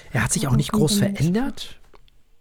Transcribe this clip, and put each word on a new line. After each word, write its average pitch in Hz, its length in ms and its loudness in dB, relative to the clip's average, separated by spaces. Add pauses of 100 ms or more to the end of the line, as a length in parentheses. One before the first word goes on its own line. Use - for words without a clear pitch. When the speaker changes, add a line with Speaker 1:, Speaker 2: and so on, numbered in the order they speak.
(120)
Speaker 1:
Er 117 120 0
hat 127 80 -2
sich - 160 0
auch 127 40 -2
Speaker 2:
hab 127 60 4
Speaker 1:
nicht 147 140 0
Speaker 2:
noch 214 80 2
Speaker 1:
groß 202 200 2
Speaker 2:
keinen 196 160 0
Speaker 1:
verändert. 180 640 -2 (600)